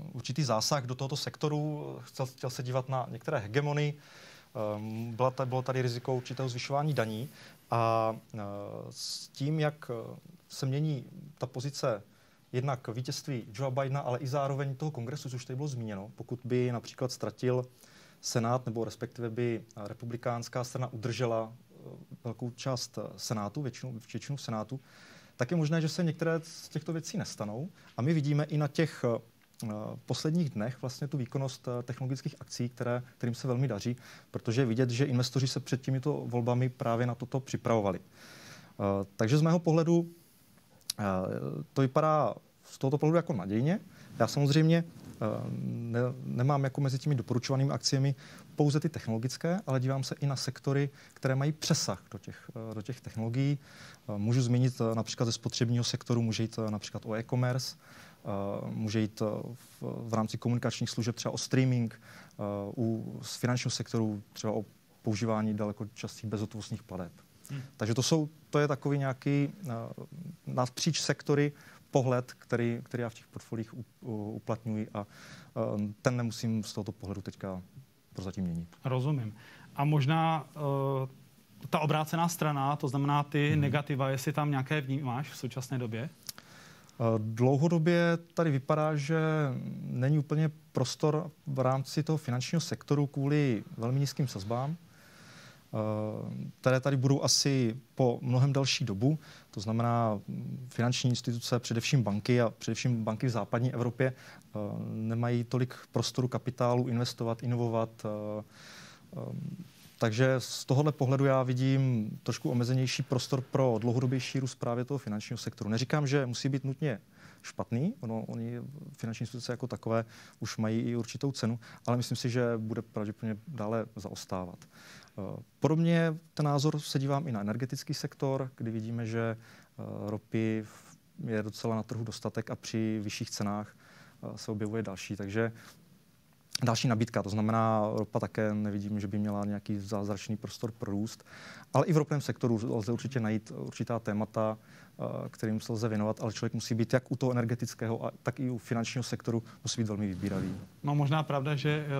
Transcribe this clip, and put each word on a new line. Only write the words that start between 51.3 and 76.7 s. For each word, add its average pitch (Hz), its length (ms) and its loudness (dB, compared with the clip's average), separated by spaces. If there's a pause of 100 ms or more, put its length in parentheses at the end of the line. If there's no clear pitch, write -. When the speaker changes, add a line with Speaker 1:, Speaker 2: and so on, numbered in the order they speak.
Speaker 1:
mají 139 160 2
přesah - 600 0
do 104 80 -10
těch, - 320 -16 (200)
eh, 110 40 -8
do 110 60 -6
těch 123 200 -8
technologií. 131 580 0 (500)
Eh, 107 80 -4
můžu 117 240 4
zmínit, 123 400 4
eh, 113 140 2
například 113 300 0
ze 117 60 2
spotřebního 120 520 0
sektoru, - 380 0
může 113 220 2
jít, 110 240 -4
eh, 107 40 0
například 104 340 -6
o 113 100 -4
e-commerce, 123 600 0 (500)
eh, - 20 -10 (440)
může 110 280 0
jít, 107 220 0
eh, 110 40 2 (280)
v, - 280 -18 (280)
v 110 40 -6
rámci 110 240 2
komunikačních 120 520 0
služeb 117 260 -2
třeba - 180 -4
o 131 40 -4
streaming, 127 640 2
eh, - 360 -20 (400)
u, 117 440 -2
z - 160 -10
finančního 123 340 0
sektoru 110 500 -2 (120)
třeba 107 200 -4
o 107 120 -2 (360)
používání 110 520 2
daleko 104 400 -2
častých - 320 -10
bezhotovostních 107 580 -4
plateb. 90 280 -8 (380)
Speaker 2:
Hmm. 139 120 -6 (160)
Speaker 1:
Takže 110 160 2
to 123 100 2
jsou, 151 260 4 (200)
to 151 100 4
je 147 80 4
takový 143 300 0
nějaký, 139 520 2 (200)
eh, - 20 -2 (760)
napříč 131 540 0
sektory 147 500 2 (400)
pohled, 127 460 2
který, 117 460 0
který 120 200 -6
já 117 60 -4
v - 40 -12
těch - 140 -20
portfoliích - 500 -8
u-, 120 80 -10 (160)
u-, 107 300 -6
uplatňuji 110 640 -4
a, 101 120 -4 (720)
eh, 104 80 0 (140)
ten 123 160 2
nemusím 113 460 -2
z - 100 -10